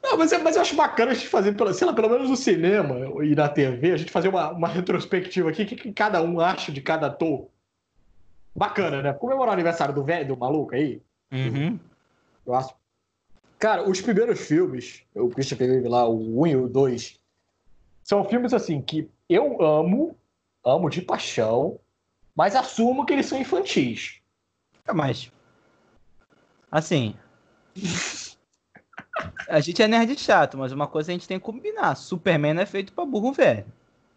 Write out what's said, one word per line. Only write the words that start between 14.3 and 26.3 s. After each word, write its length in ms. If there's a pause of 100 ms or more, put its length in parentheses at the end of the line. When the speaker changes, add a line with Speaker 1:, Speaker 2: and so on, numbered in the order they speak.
Speaker 1:
filmes, 640 (100)
o 160
Christopher 400
Reeve 180
lá, 200
o 340
um 60
e 80
o 120
dois, 520 (840)
são 220
filmes, 280
assim, 280
que 280 (200)
eu 320
amo, 540 (480)
amo 260
de 120
paixão, 800 (560)
mas 180
assumo 520
que 80
eles 120
são 140
infantis. 800 (680)
Speaker 2:
É, 60
mas, 400 (1400)